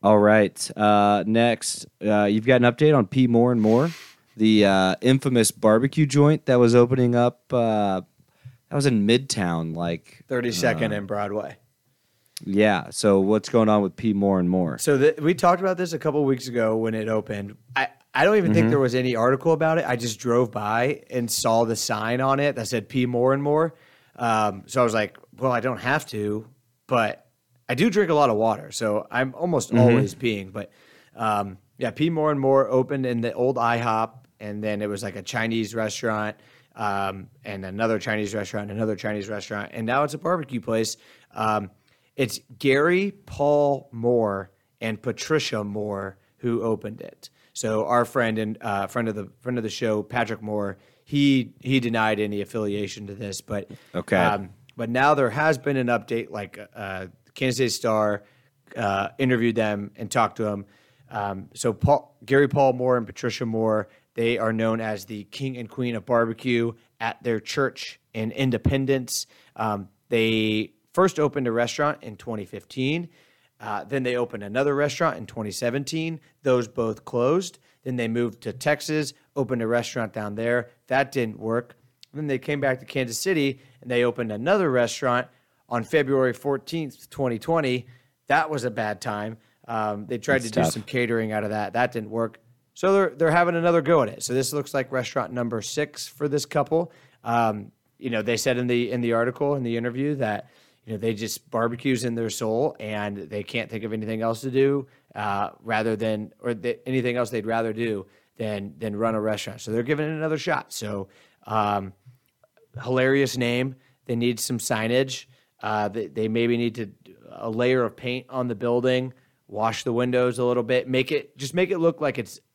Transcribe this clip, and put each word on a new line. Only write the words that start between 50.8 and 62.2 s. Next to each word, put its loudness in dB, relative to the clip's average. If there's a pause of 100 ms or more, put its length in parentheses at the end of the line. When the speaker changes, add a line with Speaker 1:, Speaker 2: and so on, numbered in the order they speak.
Speaker 2:
he, 2
he 0
denied 2
any -2
affiliation -6
to -12
this, -10
but, -8 (240)
Speaker 1:
Okay. -2
Speaker 2:
um, 2 (260)
but -6
now 4
there 2
has 2
been -2
an 0
update. -2
Like, -10 (160)
uh, -10 (280)
Kansas 0
City 2
Star, 0 (520)
uh, 0 (100)
interviewed 2
them -2
and -10
talked 0
to -4
them. -4 (460)
Um, -6
so -2
Paul, 0 (100)